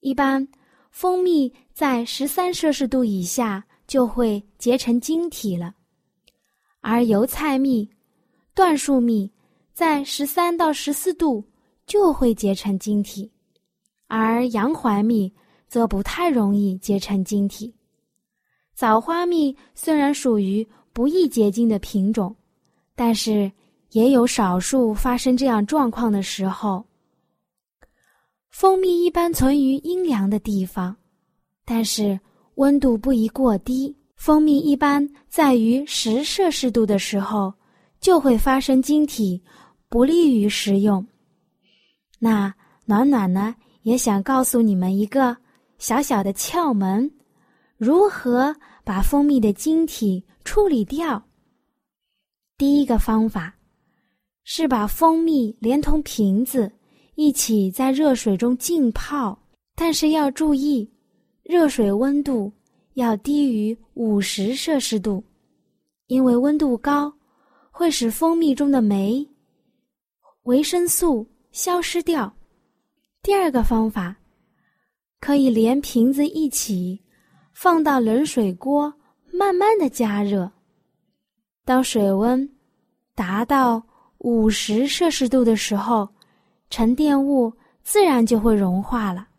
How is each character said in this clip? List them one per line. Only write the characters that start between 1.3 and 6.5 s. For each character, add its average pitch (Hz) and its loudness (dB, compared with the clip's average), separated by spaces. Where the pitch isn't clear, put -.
在 254 -2
十 269 -6
三 359 -2
摄 330 0
氏 277 -2
度 254 0
以 196 -2
下 202 -4
就 254 0
会 220 -2
结 240 0
成 240 0
晶 330 -4
体 202 -6
了， 175 -8